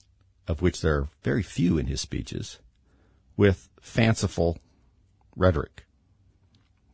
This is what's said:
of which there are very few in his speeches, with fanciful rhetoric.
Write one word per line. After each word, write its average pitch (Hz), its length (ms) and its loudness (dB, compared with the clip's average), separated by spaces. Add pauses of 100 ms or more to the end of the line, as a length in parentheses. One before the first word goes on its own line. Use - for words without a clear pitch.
(480)
of 80 140 -4
which 87 200 0
there 80 140 2
are 71 140 -2 (140)
very 123 200 -2
few 87 340 0
in 64 100 -2
his 69 140 -6
speeches, - 580 -10 (760)
with 101 320 4 (140)
fanciful 98 800 0 (760)
rhetoric. - 500 0 (1080)